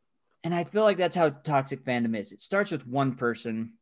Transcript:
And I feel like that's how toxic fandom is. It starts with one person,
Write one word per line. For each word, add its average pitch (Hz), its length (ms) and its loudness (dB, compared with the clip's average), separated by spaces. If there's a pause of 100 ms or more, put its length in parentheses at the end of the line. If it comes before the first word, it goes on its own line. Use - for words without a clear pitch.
(420)
And 170 120 -2
I 170 100 0
feel 214 200 0
like 202 120 4
that's 175 200 0
how 160 140 6
toxic 139 540 -2
fandom 117 340 0
is. 98 140 -10
It - 80 -20
starts 202 300 0
with 147 160 -6
one 135 300 0
person, 113 640 -4